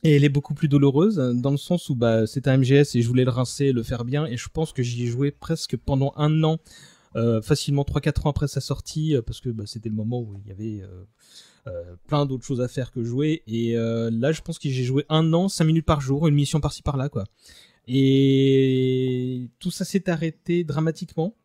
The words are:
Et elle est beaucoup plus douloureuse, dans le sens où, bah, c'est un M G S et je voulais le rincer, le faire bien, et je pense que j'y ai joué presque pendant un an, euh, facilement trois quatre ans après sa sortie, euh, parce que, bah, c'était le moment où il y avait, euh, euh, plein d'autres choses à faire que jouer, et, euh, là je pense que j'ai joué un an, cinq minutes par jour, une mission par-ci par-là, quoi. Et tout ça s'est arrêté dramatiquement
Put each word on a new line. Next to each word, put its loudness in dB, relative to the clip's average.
Et 6
elle 6
est 6
beaucoup -2
plus -2
douloureuse, 4
dans 0
le 0
sens -4
où, 0
bah, 2
c'est -4
un 4
M 4
G 4
S 4
et 4
je 2
voulais 2
le 0
rincer, 0
le 0
faire -6
bien, -2
et -6
je -10
pense -6
que -6
j'y -4
ai -2
joué -2
presque -6
pendant -2
un 2
an, 2
euh, 2
facilement 0
trois -2
quatre -2
ans 4
après -2
sa -4
sortie, -4
euh, 2
parce -10
que, -6
bah, -6
c'était -10
le -4
moment -4
où -12
il -16
y -14
avait, -10
euh, -18
euh, -12
plein 2
d'autres -6
choses -4
à -2
faire -6
que -6
jouer, -2
et, -2
euh, -2
là 0
je -4
pense -10
que -6
j'ai -2
joué 0
un 2
an, 2
cinq 0
minutes 2
par 4
jour, 0
une 4
mission 2
par-ci -4
par-là, -2
quoi. -6
Et 4
tout -6
ça -6
s'est -2
arrêté -2
dramatiquement -4